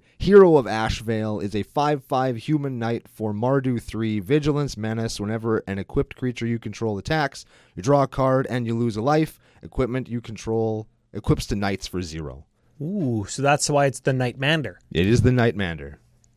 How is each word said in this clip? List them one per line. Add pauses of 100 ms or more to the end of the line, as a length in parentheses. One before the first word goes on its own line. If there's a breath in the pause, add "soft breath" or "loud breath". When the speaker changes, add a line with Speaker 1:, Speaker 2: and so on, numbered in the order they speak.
(180 soft breath)
Speaker 1:
Hero
of
Ashvale,
is
a
five
five
human
knight
for
Mardu
three,
Vigilance,
Menace.
Whenever
an
equipped
creature
you
control
attacks, (300 soft breath)
you
draw
a
card
and
you
lose
a
life. (220 soft breath)
Equipment
you
control (260)
equips
to
knights
for
zero. (360)
Speaker 2:
Ooh,
so
that's
why
it's
the
Knight
Mander. (120)
Speaker 1:
It
is
the
Knight
Mander. (380)